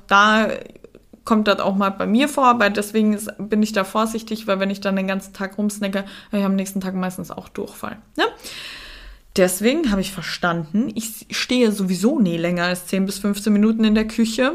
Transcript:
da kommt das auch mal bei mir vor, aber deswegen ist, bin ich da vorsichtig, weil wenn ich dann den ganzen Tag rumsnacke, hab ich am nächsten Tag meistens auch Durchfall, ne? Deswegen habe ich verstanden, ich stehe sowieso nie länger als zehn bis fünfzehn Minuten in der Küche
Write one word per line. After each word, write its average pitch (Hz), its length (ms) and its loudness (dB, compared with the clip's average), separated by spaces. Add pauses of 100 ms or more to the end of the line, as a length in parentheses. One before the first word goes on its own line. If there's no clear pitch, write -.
da 214 420 6 (760)
kommt 214 240 2
das 196 140 2
auch 190 160 0
mal 196 140 2
bei 190 160 -4
mir 240 200 4
vor, 277 200 2
aber 233 220 4
deswegen 214 440 0
ist, 214 160 -6 (100)
bin 214 240 0
ich 214 80 0
da 196 140 0
vorsichtig, 220 640 -4
weil 196 120 0
wenn 196 100 0
ich 202 120 -6
dann 196 160 0
den 190 100 -2
ganzen 190 240 -4
Tag - 260 -8
rumsnacke, 208 420 -2
hab - 400 -6
ich 196 40 2
am 190 140 2
nächsten 190 240 -4
Tag 185 120 -6
meistens 185 380 -6
auch - 160 -14
Durchfall, - 480 -10 (220)
ne? 339 80 2 (1120)
Deswegen 214 540 2
habe 196 100 0
ich 185 100 -6
verstanden, 170 840 -2
ich - 340 -8
stehe 247 420 2
sowieso 196 480 0
nie 175 180 2
länger 175 280 0
als 180 220 -4
zehn 190 180 0
bis 196 140 -6
fünfzehn 202 340 0
Minuten 220 300 4
in 214 100 4
der 220 140 2
Küche 233 480 0